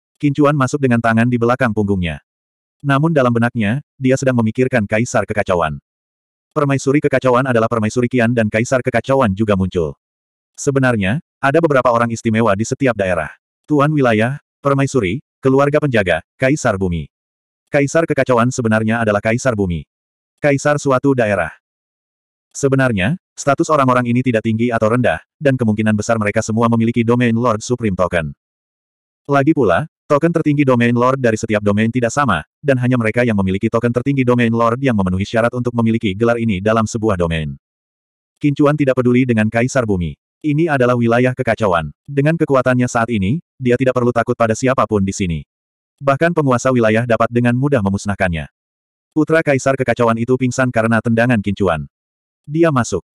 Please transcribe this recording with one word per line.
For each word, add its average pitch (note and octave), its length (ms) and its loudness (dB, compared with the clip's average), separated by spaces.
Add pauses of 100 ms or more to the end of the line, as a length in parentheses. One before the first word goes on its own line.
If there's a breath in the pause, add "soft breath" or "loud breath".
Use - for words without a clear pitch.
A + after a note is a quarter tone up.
(220)
Qin D3 80 2
Chuan D3 240 2
masuk C#3+ 240 -2
dengan A#2+ 240 0
tangan A#2 240 2
di B2 140 0
belakang A#2+ 340 0
punggungnya. F#2+ 480 -2 (600)
Namun C#3+ 260 2
dalam B2+ 240 2
benaknya, A#2 480 -2 (160)
dia C3 160 2
sedang C3 240 0
memikirkan A#2 480 0
Kaisar A2 400 -2
Kekacauan. F2 560 -2 (680)
Permaisuri C#3 480 0
Kekacauan C3 480 0
adalah A2+ 240 0
Permaisuri A#2 380 -2
Qian A#2+ 260 0
dan A2 160 0
Kaisar B2 320 0
Kekacauan B2+ 480 0
juga G#2 240 0
muncul. F2+ 400 -2 (640)
Sebenarnya, B2+ 680 0 (160)
ada C#3 220 2
beberapa C#3 260 2
orang A#2 240 0
istimewa A2+ 400 0
di G2+ 160 -2
setiap B2 280 -2
daerah. F2+ 360 -4 (320)
Tuan D3 320 0
wilayah, A#2+ 400 0 (240)
Permaisuri, C3+ 640 -2 (160)
keluarga C#3+ 400 2
penjaga, G#2 400 0 (160)
Kaisar C3 400 0
Bumi. F2 320 -4 (640)
Kaisar D3 320 2
Kekacauan B2+ 480 0
sebenarnya A2 480 -2
adalah G#2 240 0
Kaisar A#2 320 -2
Bumi. F2 320 -4 (540)
Kaisar D3 340 2
suatu C#3 400 0
daerah. G2+ 380 -2 (960)
Sebenarnya, C3 640 0 (240)
status C#3+ 320 0
orang-orang B2+ 400 2
ini B2+ 160 0
tidak A2+ 160 0
tinggi A2+ 320 -2
atau A2 160 2
rendah, A2 320 0 (160)
dan C#3 160 2
kemungkinan A2 400 0
besar A2 240 -2
mereka G#2 240 -2
semua A#2 240 0
memiliki A2+ 400 0
domain A#2+ 240 2
Lord A2+ 320 0
Supreme A2+ 320 -4
Token. F2 400 -2 (960)
Lagi C#3+ 240 2
pula, A#2 320 0 (240)
token D#3+ 240 2
tertinggi D3 320 0
domain A#2+ 240 2
Lord B2+ 320 0
dari A2+ 160 2
setiap G#2+ 240 -2
domain G#2 320 2
tidak A#2 160 0
sama, A2 320 0 (160)
dan C#3 240 0
hanya B2+ 160 0
mereka A2+ 240 0
yang A2+ 160 0
memiliki G2 320 -2
token A#2+ 240 0
tertinggi C3 320 -2
domain A#2+ 240 2
Lord A#2 320 0
yang B2 160 0
memenuhi F#2 240 -2
syarat A#2 320 -2
untuk B2 240 -4
memiliki A2+ 400 0
gelar A#2 240 0
ini A2 160 -2
dalam G#2+ 320 0
sebuah A2 240 -2
domain. E2 400 -4 (880)
Qin D3 80 2
Chuan C#3+ 240 2
tidak C3+ 240 0
peduli B2 240 2
dengan A2+ 240 0
Kaisar A#2 400 -2
Bumi. F2+ 320 -4 (240)
Ini D3+ 320 0
adalah B2 240 2
wilayah A#2+ 320 2
kekacauan. G#2 720 -2
Dengan C#3+ 320 0
kekuatannya B2+ 560 0
saat A#2 240 -2
ini, G#2 240 0 (240)
dia B2 160 2
tidak B2+ 160 0
perlu B2 160 2
takut A#2 240 0
pada A2 240 0
siapapun A2 480 0
di F#2+ 80 -4
sini. E2 320 -4 (560)
Bahkan C#3+ 320 2
penguasa C3 400 2
wilayah A2+ 320 2
dapat A2+ 240 0
dengan A#2+ 240 2
mudah C3+ 240 0
memusnahkannya. G2 720 -2 (640)
Putra D#3 320 2
Kaisar C3+ 320 0
Kekacauan A#2 400 0
itu A#2+ 160 0
pingsan B2+ 400 -2
karena A2+ 240 2
tendangan A#2 400 0
Qin G2+ 160 -2
Chuan. E2 320 -2 (640)
Dia D#3+ 240 2
masuk. C3 320 -2 (100)